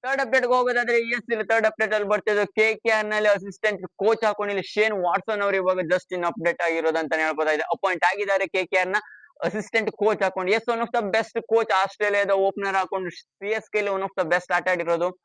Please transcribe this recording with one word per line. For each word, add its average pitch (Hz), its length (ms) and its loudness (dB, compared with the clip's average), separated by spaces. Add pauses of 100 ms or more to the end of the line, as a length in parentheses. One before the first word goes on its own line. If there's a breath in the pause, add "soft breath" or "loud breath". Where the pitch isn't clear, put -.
ಥರ್ಡ್ 262 180 0
ಅಪ್ಡೇಟ್ 247 260 2
ಗೆ 240 100 4
ಹೋಗೋದಾದ್ರೆ, 240 400 2
ಎಸ್, 233 340 -2
ಇಲ್ಲಿ 214 140 -2
ಥರ್ಡ್ 220 220 2
ಅಪ್ಡೇಟ್ 214 260 0
ಅಲ್ಲಿ 208 160 0
ಬರ್ತಿದ್ದು 208 380 2
ಕೆ 220 260 2
ಕೆ 226 160 -2
ಆರ್ 214 160 2
ನಲ್ಲಿ 214 240 0
ಅಸಿಸ್ಟೆಂಟ್ 202 560 -2 (100)
ಕೋಚ್ 220 300 2
ಹಾಕೊಂಡು 208 280 0
ಇಲ್ಲಿ 190 200 -4
ಶೇನ್ 214 320 2
ವಾಟ್ಸನ್ 196 360 0
ಅವರು 196 140 2
ಇವಾಗ 185 220 2
just 180 400 -2
in 175 80 -2
ಅಪ್ಡೇಟ್ 170 360 -2
ಆಗಿರೋದು 165 380 0
ಅಂತಾನೆ 160 240 -2
ಹೇಳ್ಬೋದಾಗಿದೆ. 156 400 0
ಅಪಾಯಿಂಟ್ 175 480 -2
ಆಗಿದ್ದಾರೆ 196 360 -2
ಕೆ 185 180 -2
ಕೆ 185 140 0
ಆರ್ 180 80 0
ನ 190 80 -4 (480 loud breath)
ಅಸಿಸ್ಟೆಂಟ್ 208 480 -2
ಕೋಚ್ 208 320 0
ಹಾಕೊಂಡು. 185 280 -2
ಎಸ್, 226 220 0
one 226 120 -2
of 233 100 -16
the 233 80 2 (120)
best 220 200 -2 (160)
coach, 226 180 2 (140)
ಆಸ್ಟ್ರೇಲಿಯಾದ 202 480 0 (140)
ಓಪನರ್ 196 300 -2
ಹಾಕೊಂಡು 190 340 -2
ಸಿ - 400 -12
ಎಸ್ 220 200 -4
ಕೆ 214 120 -2
ಲಿ 202 160 -2
one 190 100 -2
of 190 120 -10
the 180 120 0
best 180 240 0
ಆಟ 175 140 0
ಆಡಿರೋದು. 170 400 0 (160)